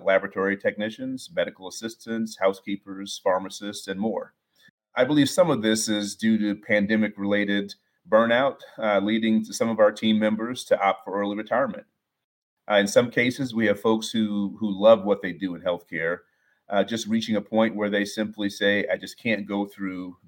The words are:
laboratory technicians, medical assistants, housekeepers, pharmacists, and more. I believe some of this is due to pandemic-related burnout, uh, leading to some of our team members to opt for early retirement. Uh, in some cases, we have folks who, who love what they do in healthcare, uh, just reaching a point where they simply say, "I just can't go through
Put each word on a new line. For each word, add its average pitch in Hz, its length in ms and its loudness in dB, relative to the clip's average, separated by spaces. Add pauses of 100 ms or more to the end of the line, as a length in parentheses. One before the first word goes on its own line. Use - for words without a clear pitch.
laboratory 98 520 2
technicians, 110 800 -6
medical 92 320 -4
assistants, 113 720 -8
housekeepers, 98 840 -4
pharmacists, 98 640 -4
and 95 100 -6
more. 107 340 -4 (640)
I - 80 2
believe 143 260 4
some 175 220 4
of 123 120 0
this 110 260 2
is 104 260 -2
due 110 240 2
to 104 160 0
pandemic-related 101 1200 0 (340)
burnout, 117 500 4 (200)
uh, 104 220 2
leading 110 440 2
to - 80 -12
some 117 160 -2
of 110 120 -2
our 107 100 8
team 110 260 2
members 110 500 -2
to - 140 2
opt 98 240 0
for 98 160 -4
early 101 160 -4
retirement. 113 500 -4 (840)
Uh, 104 60 4
in 101 100 4
some 120 240 4
cases, 127 420 -2
we 110 140 0
have 101 140 2
folks 110 300 0
who, 104 500 -2
who 101 200 -4
love 104 240 8
what 101 180 0
they 90 100 -4
do 87 240 -8
in 85 40 -16
healthcare, 87 580 -4 (500)
uh, 101 160 2
just 110 240 -6
reaching 110 260 -2
a 101 60 0
point 110 340 0
where 104 160 -2
they 101 140 0
simply 104 440 -6
say, 101 440 0
"I 95 40 0
just - 220 -12
can't 104 280 -2
go 101 200 -4
through 92 500 -10 (120)